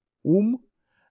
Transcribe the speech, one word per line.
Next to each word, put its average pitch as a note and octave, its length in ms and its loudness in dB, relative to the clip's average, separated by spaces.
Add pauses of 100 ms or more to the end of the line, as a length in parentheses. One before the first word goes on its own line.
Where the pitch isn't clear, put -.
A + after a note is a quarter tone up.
(220)
ум G#3 420 0 (480)